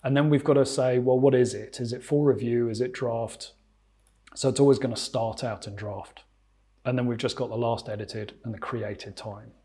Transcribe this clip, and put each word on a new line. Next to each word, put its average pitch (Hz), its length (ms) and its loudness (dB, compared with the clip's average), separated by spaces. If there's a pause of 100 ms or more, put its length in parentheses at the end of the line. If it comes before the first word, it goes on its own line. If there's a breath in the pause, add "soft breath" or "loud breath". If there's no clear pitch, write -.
And 135 140 2
then 147 140 4
we've 143 120 4
got 147 120 4
to 139 100 6
say, 127 340 2
well, 127 200 4
what 131 160 6
is 123 180 4
it? 107 260 -12
Is 117 140 -4
it 123 100 -10
for 147 240 2
review? 120 440 2
Is 110 100 -6
it 123 140 -2
draft? 117 580 -6 (840)
So - 140 -2
it's 117 100 -2
always 139 200 6
gonna 117 180 -4
start 113 480 -4
out 110 220 -8
in 101 80 -12
draft. 101 480 -12 (640)
And 127 100 0
then 123 100 0
we've 120 120 -2
just 120 180 -4
got 117 140 -4
the 113 80 -6
last 113 320 -4
edited 107 420 -10 (100)
and 113 120 -8
the 95 40 -14
created 104 600 -10
time. 110 340 -14 (120)